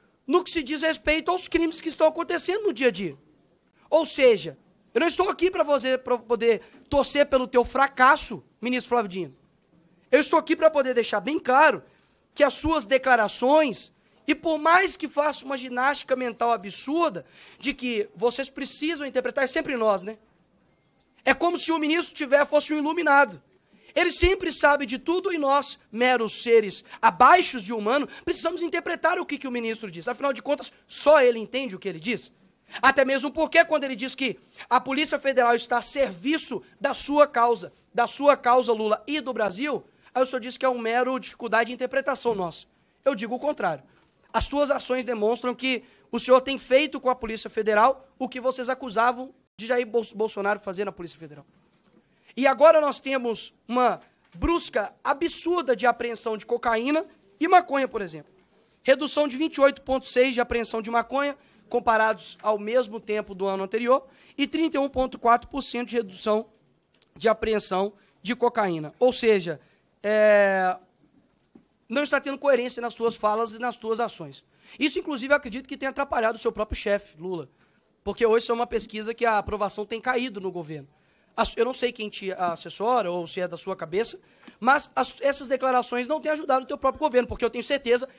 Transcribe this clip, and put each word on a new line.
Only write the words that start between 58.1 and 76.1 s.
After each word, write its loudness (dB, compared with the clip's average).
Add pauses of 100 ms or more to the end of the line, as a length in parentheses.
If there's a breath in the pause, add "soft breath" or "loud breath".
Redução 2
de -10
vinte -2
e 0
oito 2
ponto -4
seis 2
de -2
apreensão -4
de -8
maconha, -2 (320 soft breath)
comparados 0
ao 0
mesmo -2
tempo -6
do -6
ano -2
anterior, 0 (300 soft breath)
e -2
trinta -2
e 0
um -2
ponto -4
quatro 2
por -8
cento -8
de -4
redução -2 (680)
de 0
apreensão 0 (300 soft breath)
de -2
cocaína. -2
Ou 4
seja, 2 (420 soft breath)
é... 4 (1120)
não -2
está 0
tendo -8
coerência 0
nas -8
tuas -2
falas -2
e -14
nas -6
tuas -4
ações. -8 (360 loud breath)
Isso, -2
inclusive, -4
eu 4
acredito -6
que -12
tenha -6
atrapalhado -2